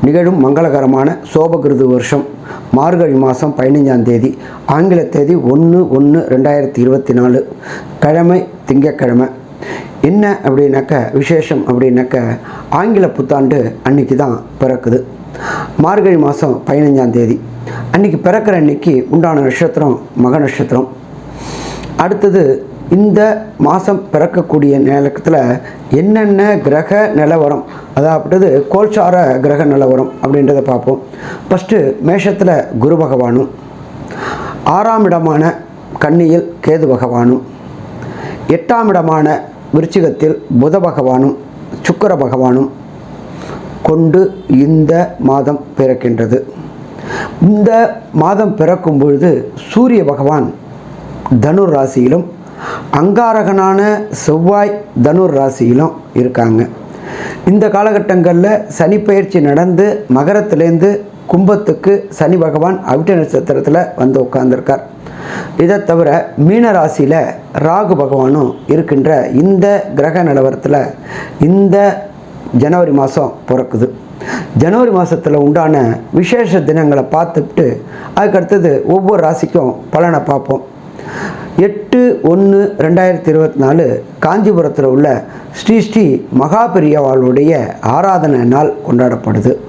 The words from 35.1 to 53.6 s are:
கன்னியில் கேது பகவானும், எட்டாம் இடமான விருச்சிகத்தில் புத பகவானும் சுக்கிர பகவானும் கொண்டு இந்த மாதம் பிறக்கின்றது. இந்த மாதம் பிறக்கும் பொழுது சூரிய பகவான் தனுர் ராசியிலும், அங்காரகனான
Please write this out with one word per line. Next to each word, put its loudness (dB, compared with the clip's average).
கன்னியில் 2
கேது 2
பகவானும், 0
எட்டாம் 0
இடமான 0
விருச்சிகத்தில் 0
புத 2
பகவானும் 0
சுக்கிர 0
பகவானும் 0
கொண்டு 2
இந்த 2
மாதம் 0
பிறக்கின்றது. 0
இந்த 4
மாதம் 0
பிறக்கும் 0
பொழுது 2
சூரிய 4
பகவான் 0
தனுர் 2
ராசியிலும், 0
அங்காரகனான 2